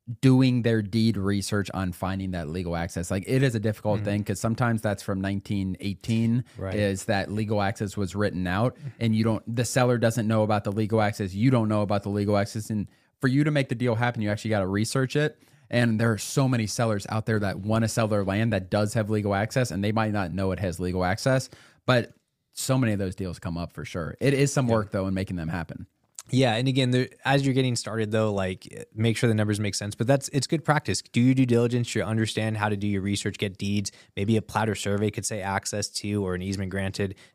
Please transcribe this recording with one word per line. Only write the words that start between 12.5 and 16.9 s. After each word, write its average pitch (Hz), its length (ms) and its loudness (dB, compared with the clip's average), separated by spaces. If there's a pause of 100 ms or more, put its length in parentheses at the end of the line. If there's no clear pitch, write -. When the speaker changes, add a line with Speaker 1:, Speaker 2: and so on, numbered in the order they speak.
Speaker 1:
And 107 160 -2 (340)
for 139 60 2
you 131 160 4
to 151 80 0
make 139 180 0
the 131 60 -4
deal 117 220 0
happen, 120 260 0
you 104 80 0
actually 107 200 -2
gotta 98 180 2
research 113 480 0
it. 151 220 -2 (320)
And 120 300 4
there 117 120 4
are 104 60 0
so 135 300 0
many 113 200 2
sellers 110 400 0